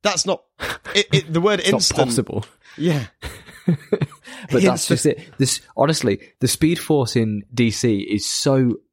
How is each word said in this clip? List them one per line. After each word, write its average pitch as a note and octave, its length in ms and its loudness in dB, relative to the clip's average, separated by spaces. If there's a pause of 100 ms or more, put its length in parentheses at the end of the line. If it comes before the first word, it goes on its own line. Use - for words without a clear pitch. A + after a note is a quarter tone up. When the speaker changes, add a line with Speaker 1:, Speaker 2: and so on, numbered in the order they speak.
Speaker 1:
That's G3 220 0
not, F#3 180 -2 (500)
it, G3+ 180 2
it, D#3+ 220 0
the E3+ 80 2
word G3+ 180 2
Speaker 2:
<laughs> - 20 -4
It's E3+ 100 2
not C3+ 100 2
Speaker 1:
instant." - 280 0
Speaker 2:
possible. G#2 360 -4 (320)
Speaker 1:
Yeah. D3 280 0 (600)
Speaker 2:
<laughs> E3 120 2 (720)
But C3 100 4
that's - 280 2
Speaker 1:
Instant. - 280 2
Speaker 2:
just - 120 -18
it. - 80 -20
This, - 240 0 (160)
honestly, C3 420 2 (220)
the B2 80 2
Speed E3 280 0
Force C#3 380 0
in G#2+ 280 0 (100)
D A#2 180 2
C G#2+ 280 0
is G2+ 300 -4
so C3+ 520 0 (120)